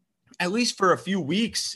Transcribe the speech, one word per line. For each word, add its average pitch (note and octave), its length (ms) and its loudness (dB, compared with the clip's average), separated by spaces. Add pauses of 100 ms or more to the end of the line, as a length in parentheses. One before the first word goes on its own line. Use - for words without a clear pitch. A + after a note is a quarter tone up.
(400)
at F3+ 120 -2
least A#3 260 0
for F#3 140 6
a C3+ 60 2
few F#3 220 -2
weeks F#3 560 -2